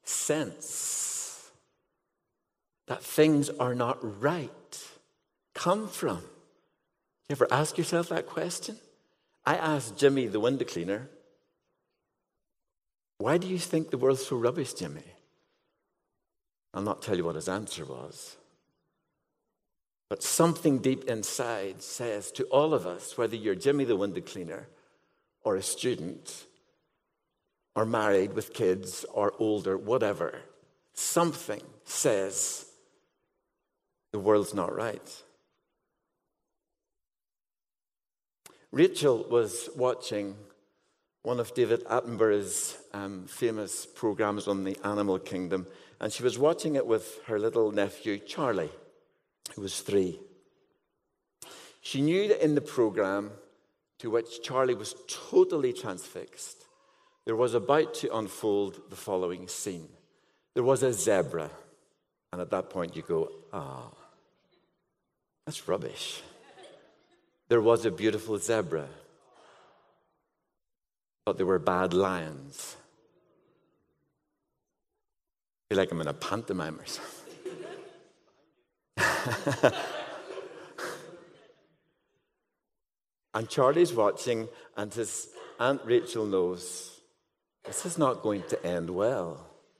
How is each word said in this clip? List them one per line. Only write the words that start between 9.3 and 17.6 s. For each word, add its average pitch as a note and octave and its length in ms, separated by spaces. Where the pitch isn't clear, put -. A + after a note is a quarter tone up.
I D3+ 80
asked D3 420
Jimmy, C#3 300
the G#2 140
window B2+ 240
cleaner, G2 440
"Why C3 200
do F#3 80
you F#3 140
think D#3+ 300
the C3 80
world's C3 280
so C3+ 100
rubbish, B2 380
Jimmy?" D2+ 400
I'll G2 80
not G#2 180
tell G#2 160
you F2 80
what E2 120
his D#2+ 120
answer F#2 360